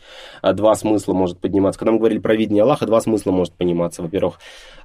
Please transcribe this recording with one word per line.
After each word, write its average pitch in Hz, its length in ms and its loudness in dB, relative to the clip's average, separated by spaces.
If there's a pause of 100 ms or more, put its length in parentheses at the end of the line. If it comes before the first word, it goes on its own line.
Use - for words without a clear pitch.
(420)
а, 95 120 2
два 104 200 4
смысла 101 400 0
может 92 260 -2
подниматься. 95 380 0
Когда 113 140 0
мы 113 80 2
говорили 110 200 0
про 110 160 0
видение 104 280 2
Аллаха, 135 240 0
два 113 140 2
смысла 104 300 -2
может 90 220 0
пониматься. 87 480 -2
Во-первых, 87 380 -4 (460)